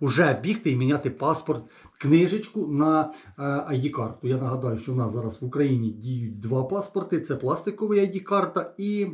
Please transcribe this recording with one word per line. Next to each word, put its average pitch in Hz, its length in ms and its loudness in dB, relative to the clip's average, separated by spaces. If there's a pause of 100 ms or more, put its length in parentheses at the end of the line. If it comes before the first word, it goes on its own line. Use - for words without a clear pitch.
уже 135 420 4
бігти 196 280 0
і 127 60 2
міняти 131 340 2
паспорт, 151 520 -2 (360)
книжечку 175 680 4
на, 156 360 4
е, - 340 -8
ай 143 440 -2
ді-карту. 123 480 -4
Я 131 80 2
нагадаю, 123 420 -2
що 131 140 -6
в 127 40 0
нас 117 160 0
зараз 110 300 -6
в - 20 -8
Україні 127 460 2
діють 107 500 -6
два 123 240 0
паспорти. 196 560 -2
Це 147 160 -4
пластиковий 202 640 0
ай 196 60 4
ді-карта 190 720 -2
і, 202 360 -2